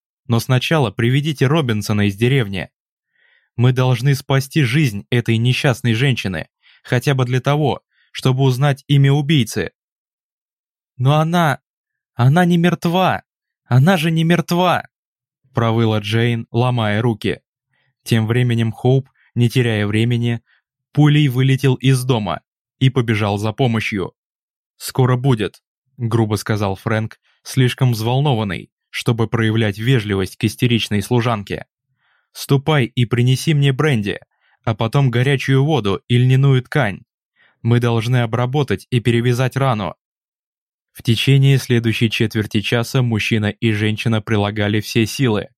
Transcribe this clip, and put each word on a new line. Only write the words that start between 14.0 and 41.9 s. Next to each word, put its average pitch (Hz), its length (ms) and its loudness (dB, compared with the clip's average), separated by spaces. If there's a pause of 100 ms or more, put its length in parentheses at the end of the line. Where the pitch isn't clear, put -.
не 165 140 0
мертва!» 170 640 0 (640)
провыла 113 460 0
Джейн, 117 520 -2
ломая 113 500 0
руки. 107 400 -4 (600)
Тем 110 220 0
временем 117 460 0
Хоуп, 131 380 0 (260)
не 117 140 2
теряя 113 360 0
времени, 117 560 -2 (500)
пулей 147 360 4
вылетел 131 480 2
из 127 280 0
дома 107 380 -2 (380)
и 131 100 4
побежал 107 480 -2
за 107 160 -4
помощью. 110 600 -2 (640)
«Скоро 127 380 0
будет», 123 460 -2 (360)
грубо 113 380 -2
сказал 104 400 -4
Фрэнк, 110 440 -6 (240)
слишком 127 480 0
взволнованный, 113 800 -2 (180)
чтобы 113 380 -2
проявлять 110 500 -2
вежливость 104 600 -2
к - 60 -8
истеричной 107 600 0
служанке. 113 640 -4 (640)
«Ступай 139 540 0
и 123 200 0
принеси 127 480 0
мне 143 200 2
бренди, 120 460 -2 (500)
а 110 60 0
потом 127 340 0
горячую 135 540 0
воду 110 440 -2
и 123 100 2
льняную 131 440 4
ткань. 117 400 -4 (640)
Мы 117 160 4
должны 117 380 0
обработать 120 760 -2
и 127 80 0
перевязать 120 580 0
рану». 113 380 -2 (960)
В - 100 -20
течение 135 560 2
следующей 117 540 0